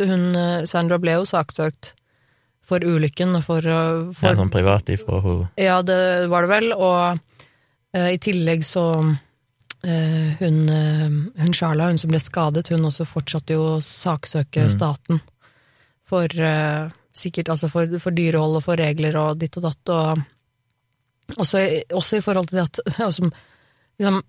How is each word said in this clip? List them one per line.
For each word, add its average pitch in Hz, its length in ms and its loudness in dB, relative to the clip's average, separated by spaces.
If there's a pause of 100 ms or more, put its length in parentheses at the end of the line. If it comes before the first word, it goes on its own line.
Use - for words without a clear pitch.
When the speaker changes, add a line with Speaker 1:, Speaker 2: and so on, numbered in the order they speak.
Speaker 1:
hun, 180 280 2
eh, 175 300 0
Sandra 175 340 0
ble 170 120 0
jo 170 120 2
saksøkt 156 720 -4 (680)
for 180 160 0
ulykken 170 560 2
og 165 80 0
for, 165 160 0
eh, 165 540 0
for - 140 0
Speaker 2:
Ja, 110 80 4
sånn 98 160 2
privat 98 380 4
ifra 95 320 -2
hun. 87 360 0
Speaker 1:
Ja, 185 240 2
det 180 480 2
var 175 120 2
det 175 80 0
vel, 220 240 2
og, 175 460 2 (760)
eh, 180 200 0
i 180 40 -2
tillegg 165 460 0
så, 175 200 0 (1000)
eh, 160 560 0
hun, 156 300 2
eh, 156 380 2 (360)
hun 175 100 2
Sharla, 160 340 0
hun 170 100 2
som 160 140 -2
ble 160 80 2
skadet, 156 500 -2
hun 165 140 2
også 156 240 -2
fortsatte - 480 -6
jo 156 220 0
å 156 40 -2
saksøke 147 880 -2
Speaker 2:
Mm. - 20 4
Speaker 1:
staten 147 520 0 (840)
for, 180 240 0
eh, 156 640 0 (240)
sikkert, 170 360 -4
altså 160 200 0
for, 170 180 0 (120)
for 185 120 -4
dyrehold 160 460 2
og 147 60 -2
for 175 120 0
regler 156 400 0
og 156 240 0
ditt 160 180 -6
og 175 60 -6
datt, 160 260 -4
og 160 340 0 (1120)
også, 190 540 0
også 190 260 -2
i 208 40 0
forhold 185 280 -2
til 185 80 -2
det 180 80 2
at, - 160 -8
<laughs> - 40 -20
det 147 140 -4
er 226 60 0
jo 196 60 0
som, 170 200 0 (680)
liksom, 196 300 0